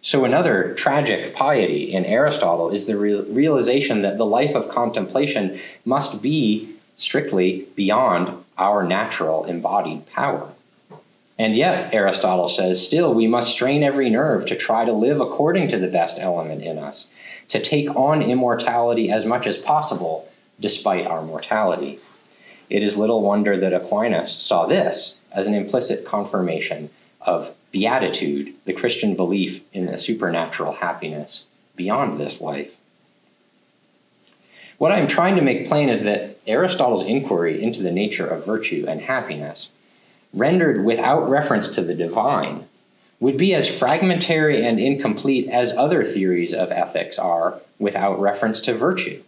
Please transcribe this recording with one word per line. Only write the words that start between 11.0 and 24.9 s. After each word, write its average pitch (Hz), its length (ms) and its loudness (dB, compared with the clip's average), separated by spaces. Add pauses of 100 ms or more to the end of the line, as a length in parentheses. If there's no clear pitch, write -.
And 113 160 0
yet, 151 400 0
Aristotle 92 540 2
says, 92 380 0
still 156 260 2
we 113 140 4
must 120 260 2
strain 143 300 0
every 139 260 2
nerve 117 380 2
to - 100 -4
try 113 300 0
to 117 60 2
live 127 280 2
according 156 480 0
to 107 100 0
the 92 100 0
best 85 300 0
element 82 440 -4
in 80 160 -8
us, - 280 -12 (420)
to - 120 -2
take 143 340 0
on 151 280 2
immortality 120 880 2
as 110 160 0
much 120 200 0
as 101 120 -2
possible, 92 720 -2 (280)
despite 101 480 -2
our 82 160 -4
mortality. 80 760 -2 (680)
It 104 140 0
is 101 160 0
little 110 240 2
wonder 101 340 2
that 92 160 2
Aquinas 101 600 0
saw 85 340 0
this - 540 0 (120)